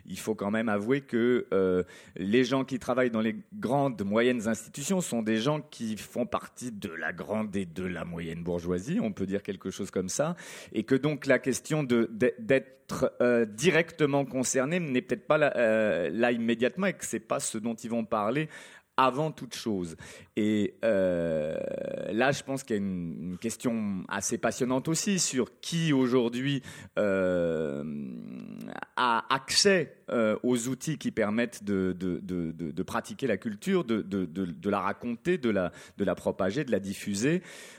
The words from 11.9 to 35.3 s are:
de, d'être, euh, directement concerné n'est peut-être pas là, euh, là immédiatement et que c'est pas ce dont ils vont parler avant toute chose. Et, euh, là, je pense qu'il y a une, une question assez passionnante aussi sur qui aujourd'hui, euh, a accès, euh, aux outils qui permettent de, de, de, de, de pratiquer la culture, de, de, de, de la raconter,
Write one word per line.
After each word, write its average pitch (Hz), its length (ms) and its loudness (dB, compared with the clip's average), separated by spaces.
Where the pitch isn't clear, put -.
de, 120 280 2
d'être, - 840 0
euh, 120 240 6
directement 143 800 2
concerné 131 540 0
n'est 131 240 0
peut-être - 240 -4
pas 151 100 4
là, 147 200 2
euh, 107 540 4
là 117 200 4
immédiatement 120 560 0
et 175 60 0
que - 120 -12
c'est 226 140 -4
pas 139 200 -4
ce - 200 -6
dont 113 160 -4
ils 110 160 -10
vont 117 120 -2
parler 113 460 0
avant 131 320 2
toute - 220 -14
chose. 90 420 -4
Et, 107 360 2
euh, 85 720 2
là, 123 200 4
je 143 100 -4
pense 135 220 -6
qu'il 110 140 -2
y - 20 0
a - 20 0
une, 90 400 -4
une 90 160 -6
question 110 720 -4
assez 101 300 -4
passionnante 127 480 0
aussi 170 320 0
sur - 400 -2
qui 165 340 0
aujourd'hui, 127 680 2
euh, 87 880 2
a 120 360 2
accès, 165 640 2
euh, 107 320 4
aux 123 260 2
outils 135 300 -4
qui 120 140 -4
permettent 110 520 0
de, 95 320 0
de, 90 280 -2
de, 87 280 -2
de, 82 200 -6
de 87 120 -4
pratiquer 113 440 -4
la 104 100 2
culture, 165 460 0
de, 113 180 2
de, 95 240 -2
de, 87 200 -4
de 85 240 -4
la 101 100 2
raconter, 117 580 -2